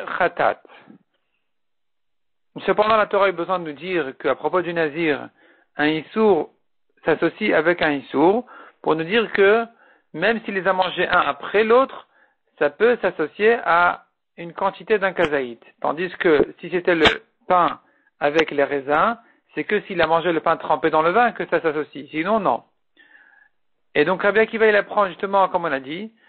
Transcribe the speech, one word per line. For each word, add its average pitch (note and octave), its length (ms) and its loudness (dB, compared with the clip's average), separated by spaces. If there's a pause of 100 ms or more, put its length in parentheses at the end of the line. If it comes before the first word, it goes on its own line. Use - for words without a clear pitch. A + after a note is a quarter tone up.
(200)
Khatat. E3 440 -2 (2000)
Cependant, G#3+ 320 2
la G#3 80 4
Torah G3+ 220 2
a - 20 2
eu F#3+ 40 0
besoin E3+ 260 -4
de F3 60 -8
nous D3+ 120 -10
dire D3+ 400 -6
qu'à C3+ 180 -2
propos E3 280 -2
du E3+ 100 -6
Nazir, D3+ 560 -2 (480)
un D3 100 0
Issour D#3 640 0 (560)
s'associe E3+ 480 0
avec D#3+ 260 2
un D#3 120 0
Issour, D#3 520 0 (380)
pour D#3 140 0
nous D#3+ 80 -6
dire G3+ 280 -2
que G#3 320 4 (480)
même G#3+ 320 -2
s'il G#3+ 100 -8
les F#3+ 120 -2
a F#3+ 80 2
mangés F3+ 340 -2
un F3 120 2
après D3+ 440 0
l'autre, A#3+ 440 2 (500)
ça D3 100 2
peut A3+ 320 2
s'associer G3+ 640 0
à F3 400 2 (320)
une E3+ 160 -14
quantité G3 460 -2
d'un F#3 140 -2
kazaït. C#3+ 500 -2 (180)
Tandis D#3 380 -4
que D3+ 420 2
si F3 80 -12
c'était F3 280 0
le D#3 100 4 (400)
pain E3+ 340 2 (380)
avec D3+ 320 0
les C#3+ 140 0
raisins, D3 540 0 (360)
c'est D3+ 100 -6
que G#3 180 -2
s'il F3 200 -4
a D#3 40 2
mangé E3 260 0
le D#3 80 0
pain D#3+ 180 0
trempé D#3 320 0
dans D#3 120 2
le E3+ 100 2
vin A#3 200 2
que E3+ 140 -8
ça D#3+ 160 -2
s'associe. C#3+ 480 -6
Sinon, F3+ 300 -2
non. C3+ 240 -2 (1300)
Et D3 100 2
donc, F3+ 180 -2
Rabbi G3+ 180 2
Akiva, A3 260 2
il G#3 100 4
apprend G3+ 300 0
justement, G3 420 0
comme F3 160 -4
on D#3 80 -2
a C3+ 80 -4
dit, E3+ 320 -12 (160)